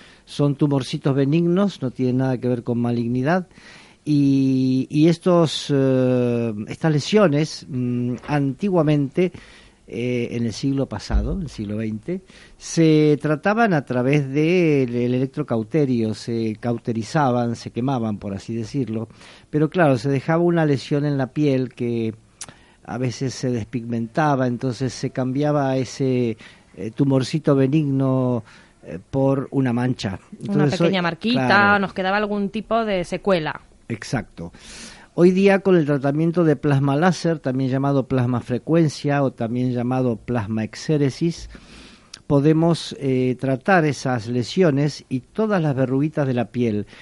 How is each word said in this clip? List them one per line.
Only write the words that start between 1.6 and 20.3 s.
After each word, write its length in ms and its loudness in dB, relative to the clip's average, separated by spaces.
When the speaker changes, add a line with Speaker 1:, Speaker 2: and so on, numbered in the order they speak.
Speaker 1:
no 80 -4
tienen 280 -2
nada 200 0
que 80 -6
ver 160 0
con 160 -2
malignidad. 720 -2
Y, 840 2
y 180 4
estos, 680 2
eh, 800 2
estas 240 0
lesiones, 760 0
mm, 460 -2
antiguamente, 1040 0
eh, 420 -4
en 160 -4
el 60 -4
siglo 360 -2
pasado, 520 -2
el 80 -8
siglo 300 -8
veinte, 440 -6
se 640 4
trataban 540 0
a 100 0
través 440 0
del, 640 2
el 200 0
electrocauterio, 1000 -2
se 460 -4
cauterizaban, 960 -2
se 160 -14
quemaban, 460 -2
por 160 -8
así 200 -10
decirlo. 540 -6
Pero 180 0
claro, 300 2
se 120 -2
dejaba 340 0